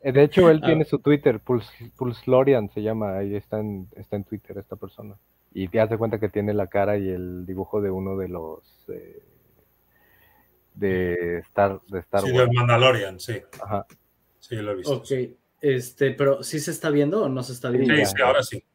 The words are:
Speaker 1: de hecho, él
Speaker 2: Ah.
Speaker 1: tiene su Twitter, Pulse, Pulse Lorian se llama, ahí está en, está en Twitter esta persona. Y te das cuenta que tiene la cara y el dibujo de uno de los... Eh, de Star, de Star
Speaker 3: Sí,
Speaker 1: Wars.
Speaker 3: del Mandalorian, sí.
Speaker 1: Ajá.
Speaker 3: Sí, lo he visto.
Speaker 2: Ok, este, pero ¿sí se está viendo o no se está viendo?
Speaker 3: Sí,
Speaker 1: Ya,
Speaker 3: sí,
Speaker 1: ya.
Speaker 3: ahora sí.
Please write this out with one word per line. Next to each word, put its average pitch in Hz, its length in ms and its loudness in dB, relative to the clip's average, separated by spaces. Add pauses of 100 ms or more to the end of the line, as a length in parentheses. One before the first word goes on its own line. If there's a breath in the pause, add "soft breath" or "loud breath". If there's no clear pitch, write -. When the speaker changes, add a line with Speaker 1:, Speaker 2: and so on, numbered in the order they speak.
Speaker 1:
de 139 220 6
hecho, 170 240 6
él 160 140 6
Speaker 2:
Ah. - 40 -2
Speaker 1:
tiene 160 200 4
su 143 120 -2
Twitter, 143 420 2
Pulse, 117 540 -4
Pulse 123 300 -6
Lorian 127 480 4
se 107 80 -8
llama, 107 380 -4
ahí 101 180 -4
está 107 240 -6
en, 101 340 -8
está 104 220 -10
en 101 80 -8
Twitter - 320 -14
esta - 200 -14
persona. 98 400 -18 (360)
Y 95 160 -6
te 117 80 -4
das 110 220 2
cuenta 110 200 -2
que 107 120 -2
tiene 104 240 -2
la 101 140 -2
cara 101 280 0
y 95 140 -4
el 90 340 -8
dibujo 95 380 -6
de 101 80 -2
uno 95 260 -6
de 95 120 -6
los... 82 320 -10 (280)
Eh, - 340 -16 (1500 soft breath)
de 87 680 -2
Star, 98 480 0
de 98 120 -8
Star 98 220 -2
Speaker 3:
Sí, 104 100 -2
Speaker 1:
Wars. 123 60 4 (100)
Speaker 3:
del 120 80 0
Mandalorian, 120 640 2
sí. 113 140 -8 (280)
Speaker 1:
Ajá. 101 240 -6 (520)
Speaker 3:
Sí, - 180 -12
lo 104 160 -6
he 98 40 -6
visto. 131 180 -4
Speaker 2:
Ok, 123 160 -10 (500)
este, 131 520 0
pero 139 300 0
¿sí 156 180 -6
se 165 100 -6
está 160 180 -6
viendo 151 360 2
o 139 40 -2
no 131 140 -4
se 127 100 -10
está 123 160 -8
viendo? 127 260 2
Speaker 3:
Sí, 151 60 4
Speaker 1:
Ya, 135 60 2
Speaker 3:
sí, 95 120 -2
Speaker 1:
ya. 131 80 4
Speaker 3:
ahora 135 160 4
sí. 120 220 -8 (100)